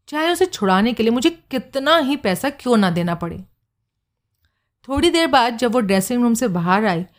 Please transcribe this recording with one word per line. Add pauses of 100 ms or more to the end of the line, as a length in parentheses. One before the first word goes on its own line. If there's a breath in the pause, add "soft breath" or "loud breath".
चाहे
उसे
छुड़ाने
के
लिए
मुझे
कितना
ही
पैसा
क्यों
ना
देना
पड़े।" (1400)
थोड़ी
देर
बाद
जब
वो
ड्रेसिंग
रूम
से
बाहर
आई (160 soft breath)